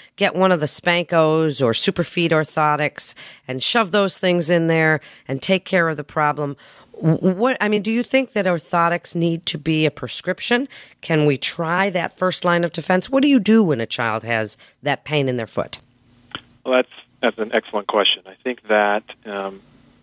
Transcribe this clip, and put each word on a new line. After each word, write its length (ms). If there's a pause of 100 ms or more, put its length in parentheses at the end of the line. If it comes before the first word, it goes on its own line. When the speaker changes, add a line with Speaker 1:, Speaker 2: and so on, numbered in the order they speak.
(160)
Speaker 1:
get 200
one 160
of 80
the 80
Spankos 920
or 100
Superfeet 580
orthotics 840 (340)
and 140
shove 300
those 280
things 300
in 180
there 340 (260)
and 140
take 240
care 240
of 80
the 60
problem? 520 (460)
W-, 320
what, 260
I 100
mean, 120
do 100
you 120
think 300
that 120
orthotics 680
need 320
to 100
be 280
a 60
prescription? 760 (340)
Can 240
we 120
try 520
that 280
first 280
line 180
of 80
defense? 380
What 140
do 60
you 100
do 240
when 180
a 40
child 380
has 340 (260)
that 220
pain 240
in 80
their 100
foot? 320 (880)
Speaker 2:
Well, 100
that's, 180 (280)
that's 180
an 140
excellent 340
question. 380
I 180
think 240
that, 360 (220)
um, 360 (420)